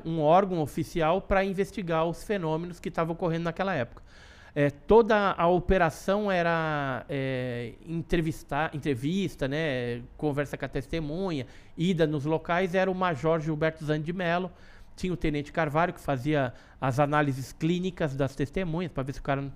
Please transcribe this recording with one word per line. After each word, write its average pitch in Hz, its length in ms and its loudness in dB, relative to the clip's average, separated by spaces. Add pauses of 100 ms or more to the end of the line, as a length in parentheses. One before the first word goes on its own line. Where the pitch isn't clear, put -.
um 165 160 -2
órgão 180 400 6
oficial 160 600 0
pra 196 220 2
investigar 180 600 -2
os 170 180 -4
fenômenos 170 560 -4
que 170 120 -8
tavam 165 220 -2
ocorrendo 165 320 -2
naquela 185 280 -2
época. 127 300 -4 (500)
É, 143 160 2
toda 208 600 6
a 170 160 2
operação 190 840 2
era, 160 760 0
é, 127 640 -4 (140)
entrevista, 160 840 -2
entrevista, 147 760 -2
né, 127 540 -4 (160)
conversa 143 400 -2
com - 80 -8
a - 20 -8
testemunha, 156 800 -4 (300)
ida 165 280 4
nos 151 200 -2
locais, 170 500 0
era 190 160 4
o 180 40 -4
Major 165 440 0
Gilberto 156 460 -2
Zandi 151 200 0
de 170 60 -4
Mello, 175 400 -2 (440)
tinha 180 180 -2
o 156 40 -2
Tenente 147 340 -2
Carvalho, 165 420 2
que - 80 -16
fazia 139 500 0 (300)
as 131 180 0
análises 143 540 2
clínicas 175 600 -2
das 135 200 -2
testemunhas, 165 560 -4
pra - 120 -4
ver 139 100 -6
se - 60 -10
o - 40 -12
cara 139 180 0
não 139 140 -8